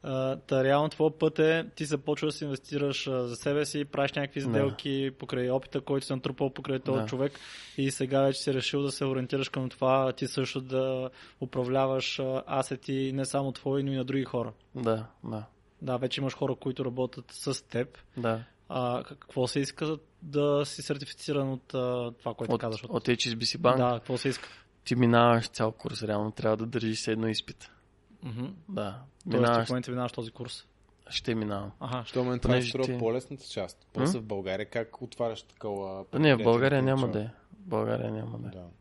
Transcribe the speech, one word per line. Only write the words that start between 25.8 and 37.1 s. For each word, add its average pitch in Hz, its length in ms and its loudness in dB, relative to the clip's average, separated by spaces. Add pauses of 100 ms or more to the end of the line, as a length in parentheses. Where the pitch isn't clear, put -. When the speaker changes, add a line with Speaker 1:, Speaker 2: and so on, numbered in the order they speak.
Speaker 2:
реално 107 280 0
трябва 110 260 2
да 113 100 -4
държиш 113 340 -2
се 113 120 -2
едно 113 160 0
изпит. - 420 -6 (520)
Speaker 1:
Мгм. 123 240 -6 (220)
Speaker 2:
Да. 113 300 -6 (240)
Speaker 1:
Тоест, 123 140 -4
Speaker 2:
Минаваш 120 220 6
Speaker 1:
ти 113 80 2
в - 40 -6
момента 127 200 -4
минаваш 123 220 -4
този 113 180 -8
курс? - 360 -12 (420)
Speaker 2:
Ще - 260 -2
минавам. 104 360 -2 (100)
Speaker 1:
Аха. 123 260 -6
Speaker 3:
Що 127 180 0
мен 123 140 0
това 120 100 2
Speaker 2:
Понеже 123 200 4
Speaker 3:
струва 127 180 0
Speaker 2:
ти 127 120 -2
Speaker 3:
по-лесната 120 460 -2
част. - 480 -8
После 139 260 2
Speaker 2:
М? 113 40 -6
Speaker 3:
в 110 40 -10
България 98 400 -4
как - 360 -6
отваряш 113 400 -4
такова 98 560 -6
Speaker 2:
Не, 95 60 -10
в - 60 -18
Speaker 3:
предприятие 135 340 6
Speaker 2:
България 131 360 6
Speaker 3:
да 131 40 2
Speaker 2:
няма 131 220 4
Speaker 3:
отваряш? 113 80 -2